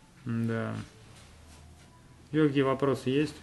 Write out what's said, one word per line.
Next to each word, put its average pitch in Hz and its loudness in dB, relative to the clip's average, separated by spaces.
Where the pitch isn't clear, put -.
Да. 113 -4
Еще 151 4
какие 139 2
вопросы 131 0
есть? 147 0